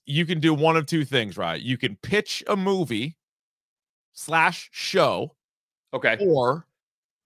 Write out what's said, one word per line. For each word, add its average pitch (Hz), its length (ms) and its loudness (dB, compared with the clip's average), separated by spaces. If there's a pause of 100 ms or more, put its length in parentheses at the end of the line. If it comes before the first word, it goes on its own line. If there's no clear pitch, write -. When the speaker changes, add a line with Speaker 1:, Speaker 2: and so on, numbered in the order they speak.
Speaker 1:
you 156 200 0
can 165 140 -2
do 156 140 4
one 160 240 4
of 156 80 0
two 156 180 -2
things, 110 340 -2
right? 85 240 -4
You 123 160 -4
can 104 200 -4
pitch - 500 -2
a 214 80 0
movie 170 640 -2 (960)
slash 165 580 0
show. 135 640 0 (580)
Speaker 2:
Okay. 117 280 0
Speaker 1:
Or 151 440 2 (600)